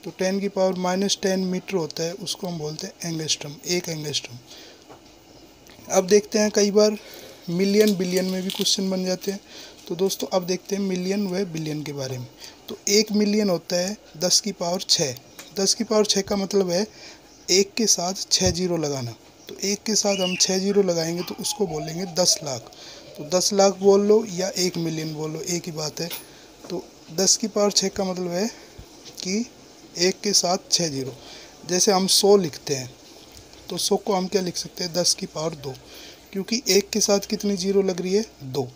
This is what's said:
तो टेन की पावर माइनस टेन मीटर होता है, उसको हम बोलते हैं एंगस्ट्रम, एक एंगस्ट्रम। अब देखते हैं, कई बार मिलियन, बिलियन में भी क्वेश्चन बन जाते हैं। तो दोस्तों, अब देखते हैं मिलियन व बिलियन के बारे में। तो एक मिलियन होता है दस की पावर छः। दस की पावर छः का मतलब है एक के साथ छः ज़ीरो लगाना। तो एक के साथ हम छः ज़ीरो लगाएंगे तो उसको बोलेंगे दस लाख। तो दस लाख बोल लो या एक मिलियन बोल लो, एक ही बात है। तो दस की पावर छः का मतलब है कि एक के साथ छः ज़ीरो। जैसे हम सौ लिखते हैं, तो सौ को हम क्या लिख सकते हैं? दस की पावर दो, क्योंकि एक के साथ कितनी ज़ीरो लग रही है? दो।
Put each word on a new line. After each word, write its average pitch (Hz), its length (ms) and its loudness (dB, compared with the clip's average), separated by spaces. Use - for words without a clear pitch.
तो 170 60 -10
टेन 190 300 -2
की 196 80 -2
पावर 190 260 2
माइनस 185 480 0
टेन 190 220 2
मीटर 185 320 -2
होता 156 260 -2
है, 170 120 -4
उसको - 320 -8
हम 170 120 -6
बोलते 151 280 -8
हैं 175 260 -8
एंगस्ट्रम, 156 420 -4
एक 175 200 -2
एंगस्ट्रम। 147 500 -6
अब 190 180 4
देखते 208 320 4
हैं, 214 120 4
कई 208 200 4
बार 208 280 4
मिलियन, 202 460 4
बिलियन 180 280 0
में 185 180 -2
भी 190 80 -4
क्वेश्चन 190 400 0
बन 185 140 0
जाते 185 280 -2
हैं। 202 80 -8
तो 175 80 -4
दोस्तों, 190 320 0
अब 185 180 0
देखते 185 300 -4
हैं 196 60 -2
मिलियन 190 460 -2
व 180 160 -2
बिलियन 156 380 -6
के 143 100 -8
बारे 131 260 -6
में। 123 80 -10
तो - 80 -10
एक 208 220 4
मिलियन 208 380 4
होता 175 260 -2
है 185 200 -2
दस 180 240 2
की 202 120 -4
पावर 180 280 -2
छः। 139 340 0
दस 196 180 2
की 226 100 -4
पावर 214 200 4
छः 196 160 0
का 196 160 -2
मतलब 196 340 0
है 185 160 0
एक 196 260 4
के 226 120 2
साथ 185 440 -2
छः 185 200 4
ज़ीरो 175 260 0
लगाना। 135 380 -4
तो - 60 -14
एक 196 180 -2
के 214 120 -2
साथ 202 220 2
हम 185 200 -2
छः 190 220 2
ज़ीरो 196 240 2
लगाएंगे 170 400 0
तो - 120 -8
उसको - 320 -4
बोलेंगे 160 380 -6
दस 180 300 2
लाख। 131 260 -8
तो 156 100 -10
दस 180 240 0
लाख 196 240 4
बोल 196 300 6
लो 214 240 6
या 180 180 -4
एक 185 180 0
मिलियन 160 380 -4
बोल 156 160 -6
लो, 160 100 -8
एक 175 260 -4
ही 170 60 -8
बात 151 280 -8
है। 170 80 -4
तो 170 140 -6
दस 185 240 2
की 220 120 -2
पावर 208 220 4
छः 196 180 0
का 196 160 -2
मतलब 180 260 -4
है 180 160 0
कि 202 220 -2
एक 185 220 2
के 208 120 -2
साथ 185 380 2
छः 175 180 0
ज़ीरो। 131 260 -6
जैसे 180 240 2
हम 190 160 4
सौ 202 280 6
लिखते 156 380 0
हैं, 131 160 -8
तो 180 80 -6
सौ - 180 2
को 214 160 -2
हम 185 140 0
क्या 190 160 0
लिख 175 140 -4
सकते - 280 -8
हैं? 170 80 -8
दस 170 220 2
की - 120 -8
पावर 165 280 -6
दो, 135 200 -10
क्योंकि 202 360 -4
एक 196 220 4
के 214 100 0
साथ 202 200 4
कितनी 202 360 -2
ज़ीरो 196 260 2
लग 185 180 0
रही 185 140 -2
है? 220 100 4
दो। 131 340 -4